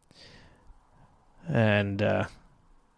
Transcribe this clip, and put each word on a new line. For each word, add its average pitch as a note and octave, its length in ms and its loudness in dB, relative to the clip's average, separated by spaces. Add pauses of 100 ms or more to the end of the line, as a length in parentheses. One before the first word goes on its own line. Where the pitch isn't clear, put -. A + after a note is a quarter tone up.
(1500)
And, G#2 540 0
uh, G2+ 220 0 (720)